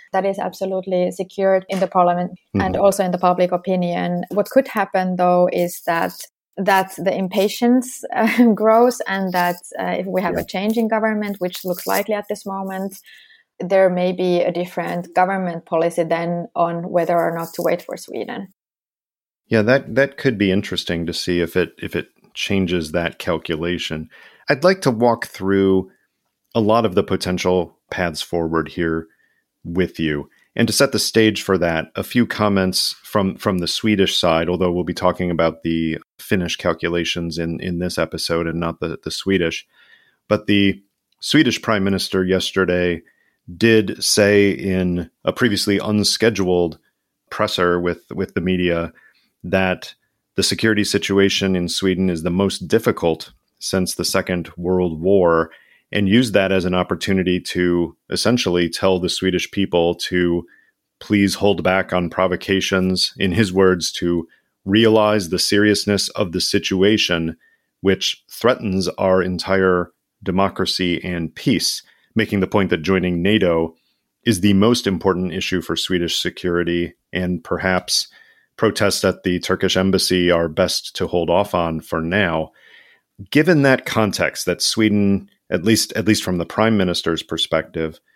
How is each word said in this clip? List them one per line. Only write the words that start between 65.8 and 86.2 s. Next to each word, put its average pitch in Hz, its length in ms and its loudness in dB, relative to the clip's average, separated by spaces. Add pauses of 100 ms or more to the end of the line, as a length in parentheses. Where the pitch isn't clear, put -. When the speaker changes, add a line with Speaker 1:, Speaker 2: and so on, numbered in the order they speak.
Speaker 2:
of 95 220 -4
the 90 80 -2
situation, 92 960 0 (440)
which - 500 -2
threatens 110 600 -2
our 95 320 2
entire 92 680 0 (320)
democracy 92 800 -2
and 87 320 -6
peace, - 480 -2 (320)
making 107 260 0
the 92 60 0
point 95 240 0
that 85 120 0
joining 90 400 0
nato 87 520 2 (500)
is 107 180 0
the 101 120 4
most 113 320 4
important 92 460 0
issue 92 300 -4
for 85 140 -4
Swedish 85 420 -2
security, 87 760 -2 (200)
and 90 300 -2
perhaps - 640 -2 (480)
protests 101 480 0
at 92 180 0
the 90 180 0
Turkish 92 360 0
embassy 92 540 2
are 85 180 2
best - 480 -2
to 90 100 -4
hold 85 240 -2
off 95 240 2
on 82 260 -2
for 82 220 -6
now. 82 500 -2 (800)
Given 151 320 4
that 131 240 4
context, 98 600 -2
that 87 140 -2
Sweden, 101 680 2 (200)
at 87 140 -2
least, 110 300 2
at 104 120 -2
least - 160 4